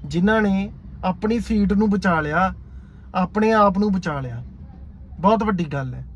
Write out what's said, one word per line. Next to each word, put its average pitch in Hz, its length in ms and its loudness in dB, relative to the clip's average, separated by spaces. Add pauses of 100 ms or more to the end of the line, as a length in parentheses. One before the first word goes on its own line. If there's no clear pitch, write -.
ਜਿਨ੍ਹਾਂ 190 380 2
ਨੇ 196 300 0 (320)
ਆਪਣੀ 214 360 0
ਸੀਟ 202 320 2
ਨੂੰ 208 180 4
ਬਚਾ 185 300 2
ਲਿਆ, 170 340 0 (600)
ਆਪਣੇ 208 380 2
ਆਪ 202 260 4
ਨੂੰ 208 140 2
ਬਚਾ 170 280 -2
ਲਿਆ। 123 240 -8 (760)
ਬਹੁਤ 208 220 4
ਵੱਡੀ 196 220 0
ਗੱਲ 135 300 -6
ਹੈ। 131 220 -10